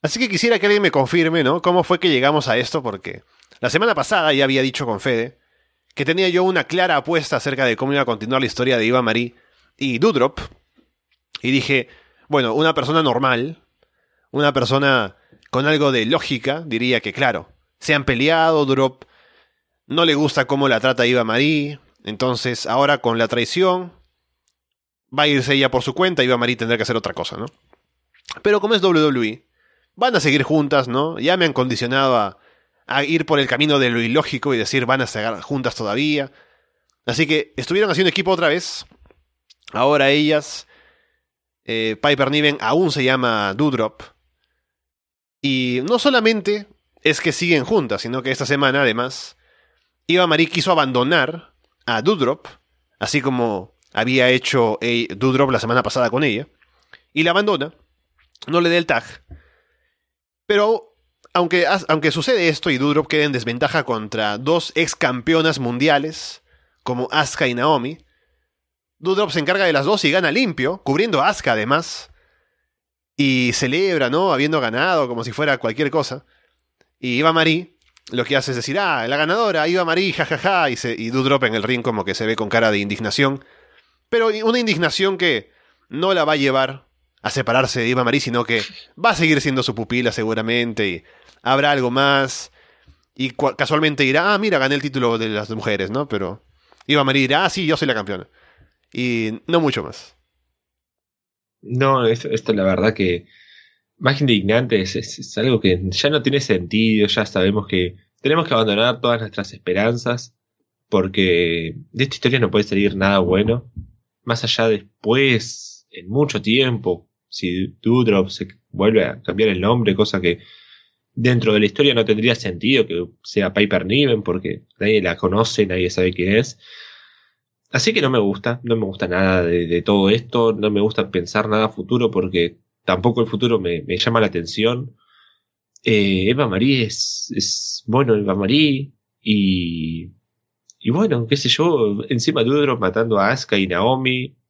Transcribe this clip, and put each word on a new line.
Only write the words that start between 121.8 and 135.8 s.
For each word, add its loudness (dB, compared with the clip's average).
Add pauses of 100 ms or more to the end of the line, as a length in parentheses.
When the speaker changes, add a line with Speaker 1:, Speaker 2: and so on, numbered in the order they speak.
Speaker 2:
no 2
tendría 2
sentido 0
que -4 (180)
sea -2
Piper 2
Niven, 2
porque -6 (180)
nadie 2
la -2
conoce, 0
nadie -2
sabe 0
quién 0
es. 0 (1120)
Así 0
que 2
no 2
me 2
gusta, -2
no 0
me -2
gusta -6
nada 2
de, 0
de 0
todo 2
esto, 2
no -2
me 0
gusta 0
pensar -2
nada 0
futuro -2
porque -2 (260)
tampoco 0
el 2
futuro 0
me, -4
me -4
llama 0
la 2
atención. -4 (880)